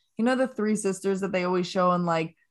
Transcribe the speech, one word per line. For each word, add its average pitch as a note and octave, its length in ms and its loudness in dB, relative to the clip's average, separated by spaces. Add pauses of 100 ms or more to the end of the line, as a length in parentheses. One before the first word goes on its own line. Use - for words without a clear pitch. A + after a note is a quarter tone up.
(160)
you A3 80 -2
know, B3+ 120 2
the C4 100 2
three G#3+ 300 0
sisters F#3+ 460 -2
that F#3+ 100 -2
they F#3 120 0
always F3+ 220 0
show F3+ 260 2
in, F3+ 140 0
like, E3 300 -2 (140)